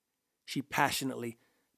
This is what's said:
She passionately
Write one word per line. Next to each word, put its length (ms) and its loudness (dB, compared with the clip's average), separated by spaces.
She 160 -4
passionately 760 0